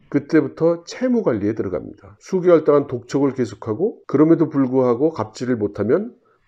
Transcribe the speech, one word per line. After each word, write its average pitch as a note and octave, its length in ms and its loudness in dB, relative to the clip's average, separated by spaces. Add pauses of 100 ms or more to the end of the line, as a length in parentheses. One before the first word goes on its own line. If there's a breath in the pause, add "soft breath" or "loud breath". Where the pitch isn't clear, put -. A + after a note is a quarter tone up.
그때부터 D#3+ 760 0
채무 B3 380 -2
관리에 A2+ 320 -2
들어갑니다. F#2 680 -8
수개월 F3 440 2
동안 C#3+ 220 4
독촉을 C3+ 480 -2
계속하고 A#2 720 -6
그럼에도 D#3 420 4
불구하고 C3 600 0
갚지를 B2 460 -4
못하면 A2 580 -2 (340)